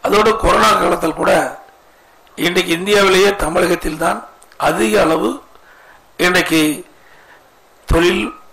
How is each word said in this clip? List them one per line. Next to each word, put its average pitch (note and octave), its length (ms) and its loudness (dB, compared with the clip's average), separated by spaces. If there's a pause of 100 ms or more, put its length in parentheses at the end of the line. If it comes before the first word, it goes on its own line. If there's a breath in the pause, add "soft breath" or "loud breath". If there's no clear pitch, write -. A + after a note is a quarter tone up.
அதோடு G#3+ 360 2
கொரோனா A3 360 2
காலத்தில் E3+ 460 -2
கூட F#3+ 120 0 (1040 soft breath)
இன்றைக்கு F3 360 -2
இந்தியாவிலேயே G3 560 2
தமிழகத்தில்தான் F3 920 -2 (380)
அதிக F#3+ 440 -2
அளவு D#3+ 280 0 (880 loud breath)
இன்றைக்கு E3+ 440 0 (1300 soft breath)
தொழில் E3+ 360 0 (300)